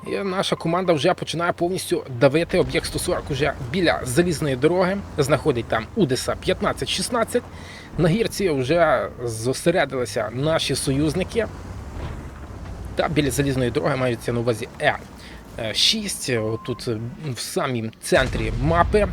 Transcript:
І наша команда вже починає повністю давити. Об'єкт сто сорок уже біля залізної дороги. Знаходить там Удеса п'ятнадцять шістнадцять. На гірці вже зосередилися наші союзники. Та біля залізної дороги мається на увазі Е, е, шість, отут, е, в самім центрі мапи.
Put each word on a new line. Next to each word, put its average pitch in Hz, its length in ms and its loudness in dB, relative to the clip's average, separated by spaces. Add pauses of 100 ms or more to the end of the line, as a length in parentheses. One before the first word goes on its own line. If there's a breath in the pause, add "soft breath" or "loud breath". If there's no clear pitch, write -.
І 196 100 -4
наша 196 380 -2
команда 175 380 2
вже 160 200 2
починає 170 400 -2
повністю 175 500 -2 (160)
давити. 151 400 4
Об'єкт 151 260 0
сто - 140 -4
сорок - 320 -2
уже 143 220 0 (180)
біля 170 320 4
залізної 147 520 2
дороги. 175 420 2 (200)
Знаходить 135 480 2
там 113 200 0 (100)
Удеса 131 400 2
п'ятнадцять - 540 -2
шістнадцять. 240 540 0 (540 loud breath)
На 165 120 6
гірці 202 400 2
вже 143 600 4 (140)
зосередилися 127 1080 0
наші 147 420 0
союзники. 160 720 0 (1500)
Та - 140 0
біля 143 220 2
залізної 131 400 0
дороги 151 240 0
мається 123 380 -2
на 120 60 0
увазі 117 280 -2 (140)
Е, 131 160 2 (600 loud breath)
е, 110 140 -4
шість, - 560 0
отут, 113 580 -2
е, 113 100 -2 (380)
в - 40 -12
самім 127 520 -2 (100)
центрі 127 500 2 (100)
мапи. 170 520 4